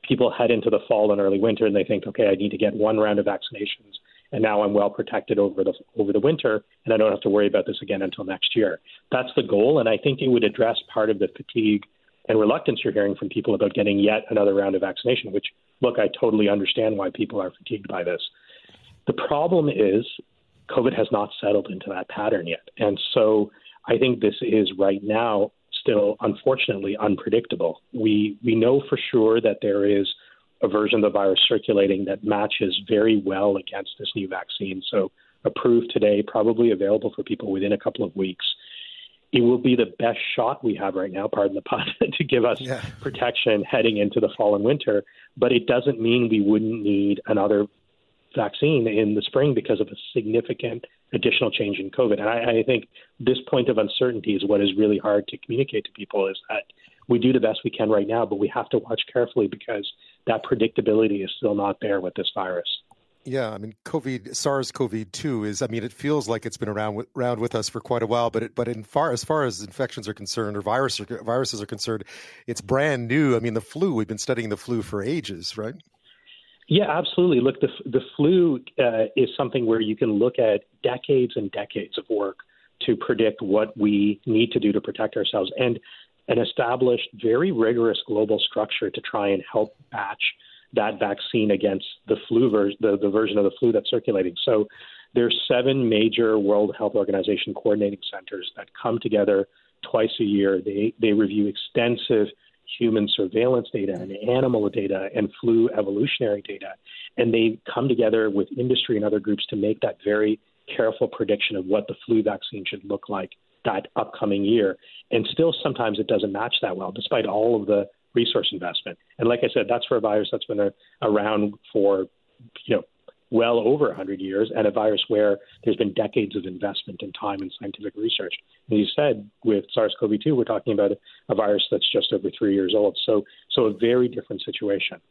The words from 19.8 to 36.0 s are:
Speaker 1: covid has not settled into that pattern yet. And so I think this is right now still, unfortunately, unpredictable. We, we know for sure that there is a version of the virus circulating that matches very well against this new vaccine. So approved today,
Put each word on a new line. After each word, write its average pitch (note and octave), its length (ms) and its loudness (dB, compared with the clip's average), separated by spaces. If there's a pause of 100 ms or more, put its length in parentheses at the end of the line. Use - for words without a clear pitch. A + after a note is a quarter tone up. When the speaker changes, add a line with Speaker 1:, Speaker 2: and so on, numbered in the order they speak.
Speaker 1:
covid B2+ 260 0
has A2 160 0
not G#2 180 -2 (120)
settled G2+ 300 0
into F#2 180 -10
that F#2+ 200 -10
pattern G#2 380 -2
yet. E2+ 200 -8 (100)
And G#2 220 0 (140)
so G#2+ 380 4 (360)
I A#2 100 4
think B2 220 4
this G#2 220 2
is G#2 360 2
right G2 260 2
now G#2+ 480 0 (280)
still, G#2 420 2
unfortunately, G#2 760 0
unpredictable. G2+ 840 0 (120)
We, G#2+ 500 2
we A#2 120 2
know A#2+ 340 4
for - 80 0 (140)
sure A2+ 300 4
that G#2+ 200 2
there G2+ 240 0
is G2+ 220 2 (560)
a A#2 40 2
version G#2 280 2
of A2+ 80 4
the G#2 120 2
virus G2 320 2
circulating G2 580 2
that G2 180 -6
matches G#2 520 0 (140)
very G#2+ 340 4
well G2 340 0
against G2 420 -10
this G2+ 160 -8
new G2 120 -4
vaccine. F#2 600 -8
So G2 220 0 (320)
approved A#2+ 480 0
today, G#2 340 2